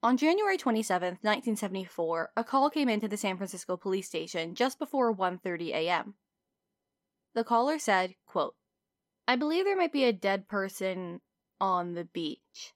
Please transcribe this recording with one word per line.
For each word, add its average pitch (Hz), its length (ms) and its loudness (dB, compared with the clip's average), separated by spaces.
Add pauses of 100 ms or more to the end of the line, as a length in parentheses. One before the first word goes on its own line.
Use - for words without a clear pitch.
On 247 100 6
January 370 400 4
twenty-seventh, 190 680 0
nineteen 214 320 2
seventy-four, 180 800 -4
a - 80 0
call 269 260 2
came 294 180 2
into 214 200 0
the 208 80 -2
San 190 200 -2
Francisco 185 400 -6
police 190 300 -2
station 170 480 -6
just 262 240 0
before 269 320 0
one 185 260 0
thirty 175 360 -4
A 160 160 0
M. 175 260 -2 (1200)
The 233 80 0
caller 240 340 2
said, 185 380 0 (100)
quote, - 300 -2 (720)
"I 247 80 4
believe 311 300 0
there 392 120 2
might 339 160 2
be 277 120 2
a 240 80 4
dead 196 340 0
person 190 760 -4 (380)
on 180 340 0
the 170 100 -4
beach. - 720 -8